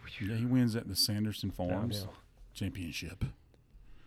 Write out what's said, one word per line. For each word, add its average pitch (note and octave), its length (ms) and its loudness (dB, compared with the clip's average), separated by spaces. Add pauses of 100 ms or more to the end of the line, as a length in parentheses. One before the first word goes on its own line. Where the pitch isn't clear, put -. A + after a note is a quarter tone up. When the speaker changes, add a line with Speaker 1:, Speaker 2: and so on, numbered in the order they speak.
(160)
Speaker 1:
whew. G2 120 -4
Speaker 2:
Yeah, A2+ 80 -2
he A#2 100 2
wins B2 300 6
at A#2 100 -4
the G2+ 80 -6
Sanderson G#2 560 2
Farms F2+ 200 0 (280)
Speaker 1:
Downhill. G2 160 -6 (400)
Speaker 2:
Championship. E2+ 720 -6 (840)